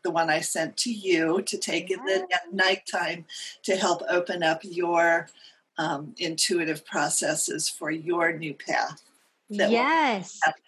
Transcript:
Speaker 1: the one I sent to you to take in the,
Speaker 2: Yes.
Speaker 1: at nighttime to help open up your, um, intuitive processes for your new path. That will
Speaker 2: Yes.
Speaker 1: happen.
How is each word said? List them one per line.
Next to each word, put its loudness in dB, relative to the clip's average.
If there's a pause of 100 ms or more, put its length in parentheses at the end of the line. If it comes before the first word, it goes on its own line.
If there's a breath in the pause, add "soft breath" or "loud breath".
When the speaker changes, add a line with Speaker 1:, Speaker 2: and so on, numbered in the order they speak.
Speaker 1:
the -2
one 2
I 2
sent -4
to 0
you 2
to -4
take -4
in -4
the, 0
Speaker 2:
Yes. 2
Speaker 1:
at -16
nighttime 0 (380 loud breath)
to 2
help 2
open 0
up 2
your, 2 (480 loud breath)
um, -4
intuitive -2
processes -2
for -8
your 0
new -8
path. -4 (500)
That 2
will 2
Speaker 2:
Yes. 2
Speaker 1:
happen. 2